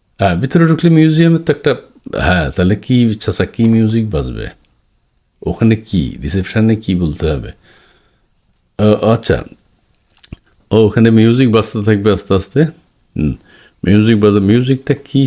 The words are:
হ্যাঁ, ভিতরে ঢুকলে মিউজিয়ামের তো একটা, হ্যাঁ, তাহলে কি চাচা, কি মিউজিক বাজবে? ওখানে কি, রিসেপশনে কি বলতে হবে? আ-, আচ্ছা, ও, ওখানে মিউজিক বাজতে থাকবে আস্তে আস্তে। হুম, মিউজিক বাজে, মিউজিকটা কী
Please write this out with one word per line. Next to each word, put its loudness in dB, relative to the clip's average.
হ্যাঁ, 0
ভিতরে 0
ঢুকলে 2
মিউজিয়ামের 4
তো -2
একটা, -2
হ্যাঁ, 0
তাহলে 0
কি -2
চাচা, -4
কি -6
মিউজিক 2
বাজবে? -6
ওখানে 0
কি, -4
রিসেপশনে -2
কি -4
বলতে -4
হবে? -6
আ-, 2
আচ্ছা, -2
ও, 2
ওখানে 2
মিউজিক 4
বাজতে 0
থাকবে 0
আস্তে -4
আস্তে। -2
হুম, -2
মিউজিক 2
বাজে, 2
মিউজিকটা 0
কী -2